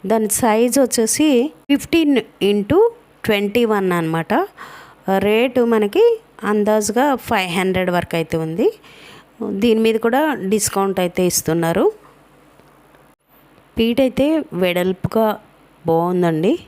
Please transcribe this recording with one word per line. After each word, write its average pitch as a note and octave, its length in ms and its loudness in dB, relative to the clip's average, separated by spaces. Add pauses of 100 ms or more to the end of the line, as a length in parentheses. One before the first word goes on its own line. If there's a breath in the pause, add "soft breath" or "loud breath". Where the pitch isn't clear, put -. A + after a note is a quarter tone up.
దాని G#3+ 240 0
సైజ్ A#3 500 2
వచ్చేసి C4 720 2 (200)
ఫిఫ్టీన్ D4 460 0 (260)
into G#3 480 2 (340)
ట్వంటీ G#3 400 0
వన్ G3+ 260 0
అనమాట. E3 420 -2 (840 loud breath)
రేటు A3+ 440 0
మనకి A#3 580 2 (240)
అందాజుగా G#3+ 720 0
ఫైవ్ F#3+ 360 -2
హండ్రెడ్ F#3 380 -2
వరకు F3 260 -2
అయితే E3 220 -4
ఉంది. E3+ 360 -2 (680 loud breath)
దీని G#3+ 360 0
మీద A3+ 160 2
కూడా C4 380 0
డిస్కౌంట్ G3 680 -2
అయితే F3+ 260 -2
ఇస్తున్నారు. E3+ 680 0 (1900)
పీట A#3 220 2
అయితే C#4 420 0 (100)
వెడల్పుగా F#3 840 0 (480)
బాగుందండి. F3 800 0